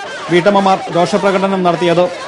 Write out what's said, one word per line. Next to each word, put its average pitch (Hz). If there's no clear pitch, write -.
വീട്ടമ്മമാർ 190
രോഷപ്രകടനം 190
നടത്തിയത്. 175